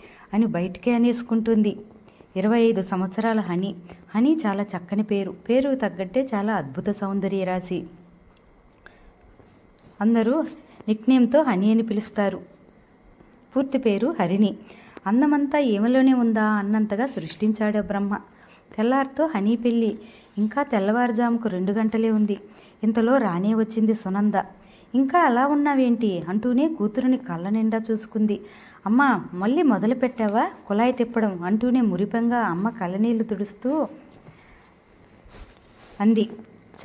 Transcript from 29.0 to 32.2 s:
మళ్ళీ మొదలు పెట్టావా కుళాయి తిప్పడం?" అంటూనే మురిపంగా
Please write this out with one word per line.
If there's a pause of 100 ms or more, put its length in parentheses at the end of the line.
మళ్ళీ
మొదలు
పెట్టావా (180)
కుళాయి
తిప్పడం?"
అంటూనే
మురిపంగా